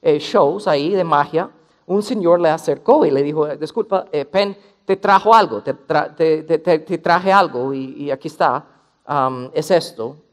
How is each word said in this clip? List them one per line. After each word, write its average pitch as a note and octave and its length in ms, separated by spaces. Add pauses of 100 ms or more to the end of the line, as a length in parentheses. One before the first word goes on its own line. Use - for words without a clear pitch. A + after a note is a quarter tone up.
eh, D3+ 180
shows F3+ 480
ahí D3+ 220
de F#3+ 140
magia, D#3 460 (360)
un G3 160
señor F3+ 380
le E3+ 100
acercó E3 560
y D3+ 60
le C3+ 120
dijo, D3+ 240
"Eh, C#3+ 100
disculpa, F#3 540
eh, D3 140
Penn, G3 300 (300)
te G3 120
trajo G3+ 360
algo, D3 280
te C3+ 120
tra-, - 420
te, D#3+ 280
te, D#3+ 160
te, E3 200
te E3 180
traje F3 340
algo C#3 420
y, C3+ 200 (100)
y C#3+ 80
aquí C3+ 160
está, D3+ 380 (400)
am, C3 480
es D3+ 180
esto." D3 460 (160)